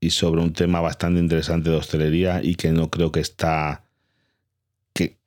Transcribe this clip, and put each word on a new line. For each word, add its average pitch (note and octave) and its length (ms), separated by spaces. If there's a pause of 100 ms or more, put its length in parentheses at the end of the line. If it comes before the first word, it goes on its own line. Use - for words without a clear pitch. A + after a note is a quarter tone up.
y E2+ 100
sobre E2 300
un E2 120
tema F2 280
bastante F2 400
interesante E2 500
de D#2+ 60
hostelería D#2+ 680
y E2+ 140
que D#2+ 160
no D#2+ 180
creo E2 220
que E2 80
está, D#2 640 (1080)
que, - 220 (100)